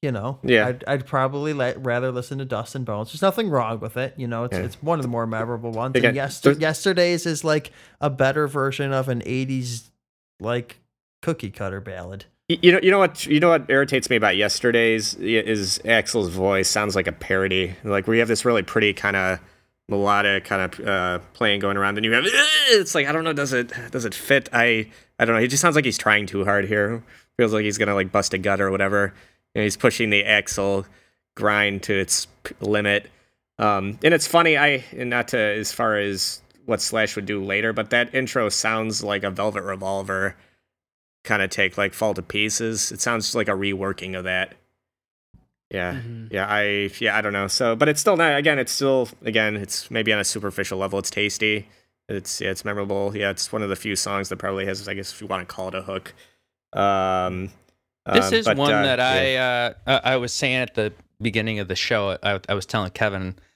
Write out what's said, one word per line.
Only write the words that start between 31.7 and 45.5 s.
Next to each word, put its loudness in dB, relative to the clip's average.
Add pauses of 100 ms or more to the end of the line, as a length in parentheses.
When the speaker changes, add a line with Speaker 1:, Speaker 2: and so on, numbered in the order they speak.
Speaker 2:
to 0
its -2 (180)
p-, -12
limit. 0 (480)
Um, 0
and 8
it's 0
funny, 4
I, 2
and -8
not -2
to, -2
as 0
far 0
as -4 (240)
what -2
Slash -2
would -6
do -4
later, 0
but -4
that 0
intro 0
sounds -2
like -2
a -2
Velvet -4
Revolver -4 (880)
kinda 0
take, -2
like -2
Fall -2
to -6
Pieces. -4
It -14
sounds -2
like -2
a -2
reworking -4
of -8
that. -4 (1160)